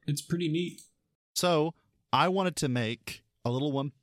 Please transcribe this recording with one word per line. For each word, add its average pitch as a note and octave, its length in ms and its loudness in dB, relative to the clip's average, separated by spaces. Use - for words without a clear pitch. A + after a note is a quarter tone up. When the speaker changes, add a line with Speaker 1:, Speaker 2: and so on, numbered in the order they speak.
Speaker 1:
It's D3 140 -2
pretty E3+ 260 -2
neat. E3+ 340 -4
Speaker 2:
So, E3 380 2
I D3+ 160 4
wanted F#3 280 0
to D3 120 0
make A#2+ 540 -4
a B2 80 -2
little C#3 200 0
one, C#3 200 -4